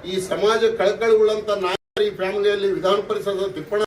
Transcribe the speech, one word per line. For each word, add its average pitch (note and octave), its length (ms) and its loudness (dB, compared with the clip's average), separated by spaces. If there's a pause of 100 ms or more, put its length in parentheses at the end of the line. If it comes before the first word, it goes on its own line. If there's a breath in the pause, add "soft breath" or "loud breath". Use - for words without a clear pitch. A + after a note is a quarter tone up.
(100)
ಈ F#3+ 40 -4 (160)
ಸಮಾಜ G#3 300 2 (180)
ಕಳಕಳಿ G#3 420 2
ಉಳ್ಳಂತ G#3+ 300 2 (140)
ನಾಯಕರು G3 440 -2
ಈ G3+ 120 -4
ಫ್ಯಾಮಿಲಿಯಲ್ಲಿ G3+ 480 0 (100)
ವಿಧಾನ F#3+ 200 2 (100)
ಪರಿಷತ್ G3 340 -4 (140)
ತಿಪ್ಪಣ್ಣ G3+ 300 -4